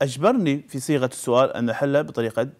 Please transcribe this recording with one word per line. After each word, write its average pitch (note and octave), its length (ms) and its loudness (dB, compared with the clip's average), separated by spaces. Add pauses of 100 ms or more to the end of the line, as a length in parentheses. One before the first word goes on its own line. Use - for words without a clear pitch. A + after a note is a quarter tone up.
أجبرني D3 640 0
في C3+ 120 -8
صيغة C3 260 0
السؤال B2+ 460 2
أن A#2+ 180 -2
أحله C#3 320 0
بطريقة A#2 460 -4 (120)